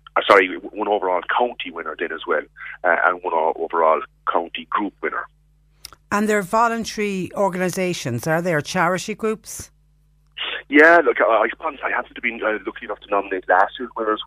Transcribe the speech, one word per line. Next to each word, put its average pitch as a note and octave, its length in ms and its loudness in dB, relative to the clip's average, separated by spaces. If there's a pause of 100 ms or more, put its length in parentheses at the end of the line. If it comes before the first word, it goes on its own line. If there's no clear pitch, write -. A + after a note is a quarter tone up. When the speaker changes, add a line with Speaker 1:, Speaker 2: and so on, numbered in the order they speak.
(140)
Speaker 1:
uh, - 140 0
sorry, G2 180 8 (120)
one G#2 300 -8
overall F#2 340 0 (140)
county A#2+ 340 -4
winner D#2+ 280 -10
then D#2+ 140 -6
as E2 140 -10
well, D2+ 160 0 (420)
uh, F2 120 4 (100)
and F2+ 160 0
one F2+ 100 -6
o-, D#2+ 240 0
overall D#2+ 460 2 (280)
county E2+ 380 -4
group - 240 -4 (100)
winner. - 240 -6 (840)
Speaker 2:
And G#3 160 0
they're G#3 140 2
voluntary G#3+ 920 -2
organisations, F3+ 920 -2
are E3 160 2
they, F3+ 100 0
or D3+ 80 2
charity F3+ 540 -2
groups? - 560 -8 (960)
Speaker 1:
Yeah, D#3+ 340 8
look, D3 200 2
I, - 20 4
I A2 240 4
suppose C#3+ 340 -8
I - 80 -4
happened A#2+ 260 -6
to - 40 -12
be, A#2 140 -4
uh, G#2+ 320 -4
lucky A2 180 -10
enough G#2 160 -10
to - 100 -20
nominate G2 380 -2
last F#2+ 300 4
year's B2 180 -10
winners, G#2+ 300 -2